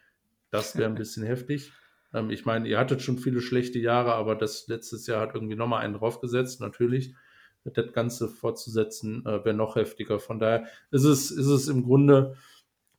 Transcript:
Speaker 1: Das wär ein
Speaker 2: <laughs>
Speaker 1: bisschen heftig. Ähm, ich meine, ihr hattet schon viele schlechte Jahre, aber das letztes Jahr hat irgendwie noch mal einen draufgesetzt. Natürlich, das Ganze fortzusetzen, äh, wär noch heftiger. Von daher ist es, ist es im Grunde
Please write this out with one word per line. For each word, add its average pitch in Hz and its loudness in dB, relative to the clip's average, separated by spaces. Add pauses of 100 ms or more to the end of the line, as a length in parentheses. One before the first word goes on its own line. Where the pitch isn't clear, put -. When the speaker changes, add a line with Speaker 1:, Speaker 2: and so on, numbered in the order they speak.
(500)
Speaker 1:
Das 107 -4
wär 117 2
ein 110 -2
Speaker 2:
<laughs> - -8
Speaker 1:
bisschen 110 -8
heftig. 127 -4 (400)
Ähm, 110 -4
ich 107 -8
meine, 113 -2
ihr 110 0
hattet 131 0
schon 123 -2
viele 123 -2
schlechte 123 -2
Jahre, 120 2
aber 110 0
das 107 -4
letztes 113 -10
Jahr 110 0
hat 110 -6
irgendwie 110 -6
noch 117 -2
mal 117 0
einen 110 -4
draufgesetzt. 120 -2
Natürlich, 120 0 (500)
das - -4
Ganze 117 -2
fortzusetzen, 110 -4
äh, 104 -2
wär 113 2
noch 107 -2
heftiger. 107 -2
Von 110 -8
daher 113 2 (240)
ist 135 4
es, 143 4
ist - -2
es 139 2
im 131 2
Grunde 135 6 (640)